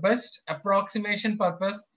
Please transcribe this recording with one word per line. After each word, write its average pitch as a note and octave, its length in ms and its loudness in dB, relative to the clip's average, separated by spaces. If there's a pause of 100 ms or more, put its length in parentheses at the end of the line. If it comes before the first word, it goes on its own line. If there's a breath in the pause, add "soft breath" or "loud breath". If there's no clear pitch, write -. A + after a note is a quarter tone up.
best G#3+ 460 0
approximation G#3 920 0
purpose, F#3+ 460 0 (120)